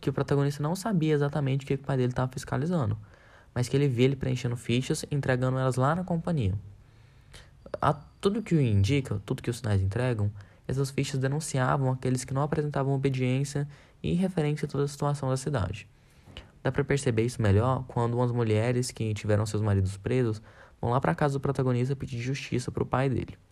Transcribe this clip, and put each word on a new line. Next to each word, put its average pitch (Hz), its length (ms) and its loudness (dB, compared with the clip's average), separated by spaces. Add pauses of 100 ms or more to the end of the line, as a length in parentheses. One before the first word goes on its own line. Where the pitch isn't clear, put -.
que - 80 0
o 139 40 0
protagonista 143 500 0
não 151 120 0
sabia 185 380 2
exatamente 143 520 0
o - 20 -16
que 139 80 0
o 135 40 -4
pai 135 200 -2
dele 123 140 2
tava 127 200 0
fiscalizando, 131 640 -2 (580)
mas 123 140 0
que - 80 0
ele 143 120 4
via 123 180 4
ele 139 100 2
preenchendo 127 400 -4
fichas 127 460 -2
e - 120 -8
entregando 131 440 0
elas 131 180 0
lá 135 180 4
na 180 100 -4
companhia. 165 500 0 (1300)
A, 143 120 4
tudo - 500 -2
que 190 120 0
o 156 60 6
indica, 107 680 2
tudo 131 160 -4
que - 80 -4
os 120 80 -4
sinais 101 240 0
entregam, 107 480 0 (360)
essas 135 240 -2
fichas 139 300 -2
denunciavam 135 720 0
aqueles 127 340 0
que - 80 -8
não 135 100 0
apresentavam 147 520 0
obediência 135 760 0 (340)
e 156 120 0
referência 165 500 0
a - 40 -6
toda 139 160 0
a 143 40 -2
situação 143 400 -2
da 131 80 2
cidade. 123 500 -4 (760)
Dá 131 100 0
pra 143 100 0
perceber 135 420 2
isso 123 180 -2
melhor 117 440 4
quando 117 280 0
umas 123 180 2
mulheres 120 580 2
que 110 220 -4
tiveram 104 320 2
seus 104 160 -2
maridos 98 380 2
presos 120 420 0 (440)
vão 117 80 2
lá 131 80 4
pra - 140 2
casa 147 180 0
do 139 80 -2
protagonista 131 560 0
pedir 127 240 -8
justiça 123 500 -4
pro 117 140 -2
pai 131 240 0
dele. - 300 -4 (140)